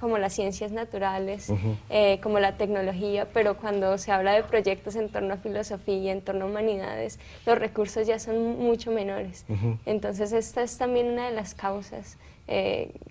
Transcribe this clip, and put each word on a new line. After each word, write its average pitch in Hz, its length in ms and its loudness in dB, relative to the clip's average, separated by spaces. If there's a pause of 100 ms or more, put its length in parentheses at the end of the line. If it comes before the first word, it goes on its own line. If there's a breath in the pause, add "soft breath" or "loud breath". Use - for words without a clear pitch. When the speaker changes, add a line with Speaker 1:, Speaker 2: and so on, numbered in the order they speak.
Speaker 1:
como 226 160 2
las 196 160 2
ciencias 202 400 -2
naturales, 196 760 -4
Speaker 2:
Ujú. 104 280 0 (120)
Speaker 1:
eh, 202 320 6
como 208 180 2
la 196 180 4
tecnología, 202 760 0
pero 208 220 4
cuando 202 420 2
se 196 140 -2
habla 196 220 4
de 214 100 6
proyectos 202 540 0
en 220 100 -2
torno 202 280 -2
a - 20 -8
filosofía, 196 720 -2
en 190 80 -2
torno 196 240 -4
a 190 60 -2
humanidades, 208 680 -2 (260 soft breath)
los 233 120 6
recursos 214 480 0
ya 220 140 2
son 226 400 0
mucho 233 320 2
menores. 196 560 -4
Speaker 2:
Ujú. 110 380 0
Speaker 1:
Entonces 208 480 -2
esta 226 280 0
es 240 160 -2
también 247 300 2
una 240 220 -2
de 240 40 -4
las 214 220 -6
causas, 196 600 -6 (320 soft breath)
eh, 196 420 0 (200)